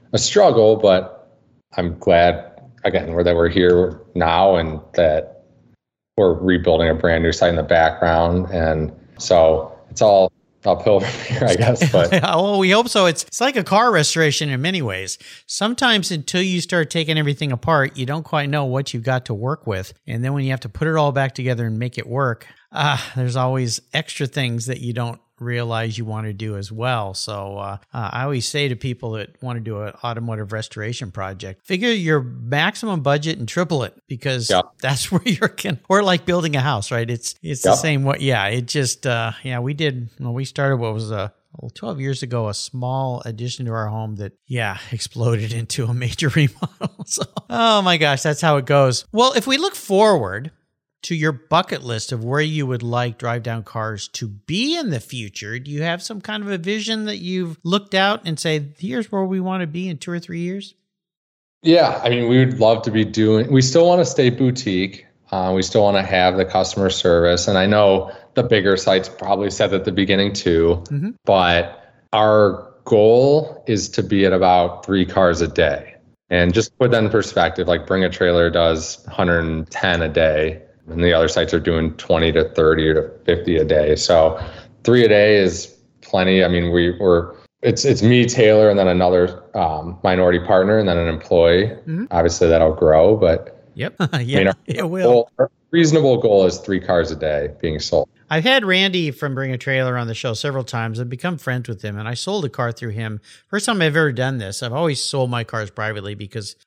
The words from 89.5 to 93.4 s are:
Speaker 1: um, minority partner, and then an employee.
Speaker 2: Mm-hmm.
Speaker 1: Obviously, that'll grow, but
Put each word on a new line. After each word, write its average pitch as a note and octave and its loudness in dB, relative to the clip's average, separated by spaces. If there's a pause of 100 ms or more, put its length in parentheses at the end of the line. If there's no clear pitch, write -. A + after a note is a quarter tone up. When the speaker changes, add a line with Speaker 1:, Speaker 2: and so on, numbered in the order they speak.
Speaker 1:
um, E2+ -4
minority F2+ 4
partner, G2 4
and G2+ 2
then F2 2
an E2+ 0
employee. E2+ 4
Speaker 2:
Mm-hmm. D#3+ -8
Speaker 1:
Obviously, E2+ 2
that'll E2 4
grow, E2 6
but F2 0 (160)